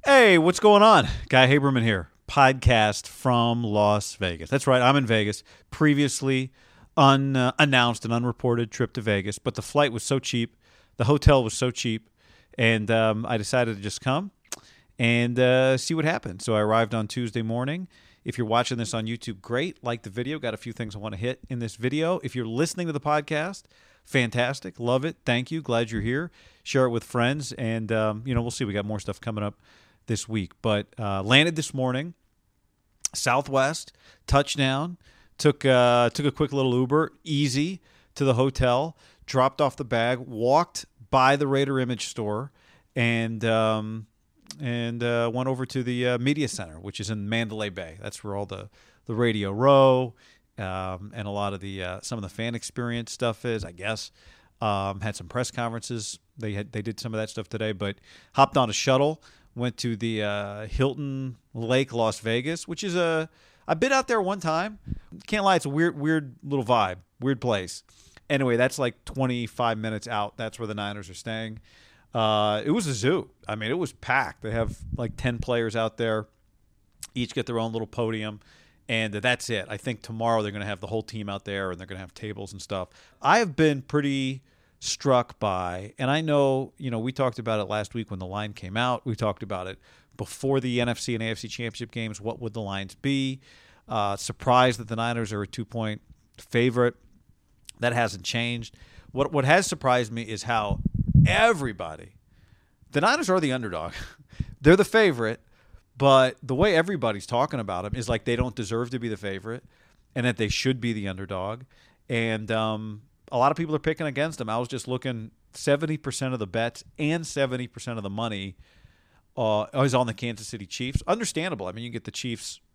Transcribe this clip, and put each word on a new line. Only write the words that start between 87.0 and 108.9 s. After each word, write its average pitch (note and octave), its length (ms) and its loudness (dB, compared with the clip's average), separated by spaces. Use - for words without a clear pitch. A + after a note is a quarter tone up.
talked B2+ 280 -2
about A2 220 -2
it G2 40 -4
last G#2 300 -4
week A2+ 160 -6
when G2 80 -10
the F#2 80 -10
line G2+ 260 -8
came G2 240 -10
out. B2 280 -2
We A2+ 120 -4
talked G#2 260 -4
about F#2+ 240 -8
it F#2+ 120 -12
before C3+ 440 -2
the A#2+ 200 -2
N A#2+ 80 0
F A#2 120 -4
C A#2+ 140 -4
and A2 80 -4
A A2+ 40 -4
F A2+ 120 -4
C A2+ 100 -12
championship A#2 420 -10
games. A2 300 -8
What A2 200 -8
would A2 140 -8
the A#2 80 -6
lines G2 320 -6
be? C3+ 460 -2
Uh, G2+ 280 0
surprised B2 640 4
that A2 100 -12
the A2+ 80 -4
Niners A#2 360 -4
are G#2 100 -4
a G2 40 -6
two-point A2 540 -8
favorite. A#2+ 560 2
That A#2+ 120 0
hasn't A2 320 -2
changed. A#2+ 500 -4
What, C#3 200 0
what C#3 120 2
has E3+ 220 6
surprised B2 460 0
me A#2 100 -6
is G#2+ 220 -8
how G#2+ 360 -2
everybody, C3 840 0
the D3 100 0
Niners B3 300 2
are F#3 100 4
the C#3+ 120 0
underdog. F2+ 420 -6
<laughs> - 340 -12
They're D3+ 160 10
the G3 80 4
favorite, C3 560 2
but C3 460 6
the C3 120 -4
way F3 220 4
everybody's C#3+ 500 0
talking B2+ 340 -2
about F#2+ 260 -4
'em G#2 100 -6
is A#2 120 -6
like A2+ 160 -2
they A#2+ 120 0
don't B2 180 -2
deserve A#2 360 -4